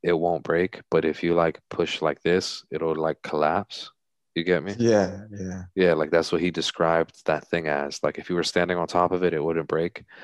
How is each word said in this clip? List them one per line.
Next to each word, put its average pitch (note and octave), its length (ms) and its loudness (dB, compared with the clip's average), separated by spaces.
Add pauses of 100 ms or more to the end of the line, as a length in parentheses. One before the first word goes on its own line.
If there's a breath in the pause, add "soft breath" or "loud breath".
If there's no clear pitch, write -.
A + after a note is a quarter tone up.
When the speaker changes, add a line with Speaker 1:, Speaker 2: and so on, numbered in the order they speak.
Speaker 1:
it F2 100 0
won't E2 300 0
break. F2 480 -2
But D#2+ 140 2
if D#2 180 -2
you, E2+ 120 2
like, E2 260 2 (100)
push - 320 -4
like D#2 200 -2
this, F2+ 480 0
it'll, D#2+ 260 -2
like, D#2+ 260 -2
collapse. D#2 680 -2 (440)
You E2+ 100 -4
get F2 180 2
me? G2 160 -8
Speaker 2:
Yeah, G2+ 520 2
yeah. F#2 320 -8 (120)
Speaker 1:
Yeah, F2+ 200 4
like, D#2 160 0
that's E2 220 2
what E2+ 80 2
he F2 100 0
described E2 760 0
that D#2 220 -2
thing E2 180 -2
as. C#2+ 360 -4
Like, D2 160 -2
if - 100 -10
you F2+ 80 -2
were E2+ 80 0
standing F2 320 0
on E2+ 100 0
top F2+ 260 2
of F2+ 100 0
it, F2 100 2
it D#2 100 -2
wouldn't D#2+ 260 -2
break. E2 360 -4 (200 loud breath)